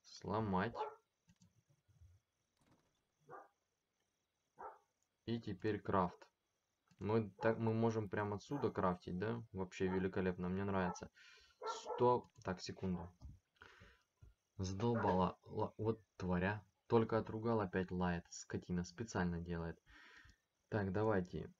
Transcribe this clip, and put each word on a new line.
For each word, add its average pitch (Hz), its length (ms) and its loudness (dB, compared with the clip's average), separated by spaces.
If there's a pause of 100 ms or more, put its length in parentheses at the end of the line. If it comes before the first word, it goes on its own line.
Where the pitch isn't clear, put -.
Сломать. 101 720 -2 (4000)
И 117 140 0
теперь 104 400 -2
крафт. 95 480 0 (720)
Мы 104 320 0 (100)
так, 113 180 2
мы 110 140 2
можем 110 360 2
прямо 104 280 0
отсюда 120 340 -2
крафтить, 90 480 0
да? 113 240 -2 (100)
Вообще 95 340 -2
великолепно, 92 600 0
мне 95 160 0
нравится. 95 440 0 (580)
Сто, - 640 0 (140)
так, 92 160 -4
секунду. 90 480 -6 (1500)
Задолбала, 98 880 2
ла-, - 320 -2
вот 110 240 0 (140)
тваря. 92 460 2 (240)
Только 113 320 4
отругал, 110 420 0
опять 92 300 0
лает. 90 400 0
Скотина, 90 540 -4
специально 87 560 -2
делает. 85 400 -6 (880)
Так, 98 240 0
давайте. 95 680 0